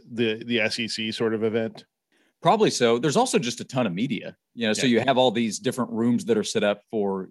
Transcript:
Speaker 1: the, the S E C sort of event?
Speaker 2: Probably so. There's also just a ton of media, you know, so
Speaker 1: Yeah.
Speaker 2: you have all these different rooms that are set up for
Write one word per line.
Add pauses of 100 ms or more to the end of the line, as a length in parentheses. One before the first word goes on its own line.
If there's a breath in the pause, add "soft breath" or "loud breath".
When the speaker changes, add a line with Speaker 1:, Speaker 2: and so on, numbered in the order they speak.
(120)
Speaker 1:
the,
the
S
E
C
sort
of
event? (560)
Speaker 2:
Probably
so.
There's
also
just
a
ton
of
media, (160)
you
know,
so
Speaker 1:
Yeah.
Speaker 2:
you
have
all
these
different
rooms
that
are
set
up
for